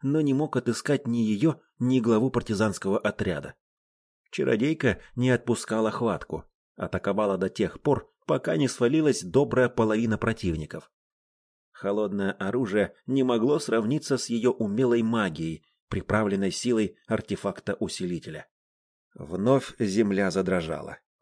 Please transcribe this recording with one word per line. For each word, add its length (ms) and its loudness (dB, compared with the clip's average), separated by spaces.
но 200 0
не 120 2
мог 240 0
отыскать 480 -2
ни 140 0
её, 420 2
ни 220 2
главу 320 4
партизанского 680 0
отряда. 560 -4
Чародейка 680 0
не 140 2
отпускала 600 0
хватку, 520 -4
атаковала 600 -2
до 120 0
тех 300 -4
пор, 320 -2
пока 320 -2
не 100 2
свалилась 540 2
добрая 480 2
половина 480 2
противников. 720 -4
Холодное 600 -2
оружие 640 -2
не 160 2
могло 380 2
сравниться 580 0
с 140 -6
её 200 2
умелой 520 2
магией, 600 -2
приправленной 640 0
силой 480 0
артефакта-усилителя. 1400 -6
Вновь 640 0
земля 540 2
задрожала. 680 -2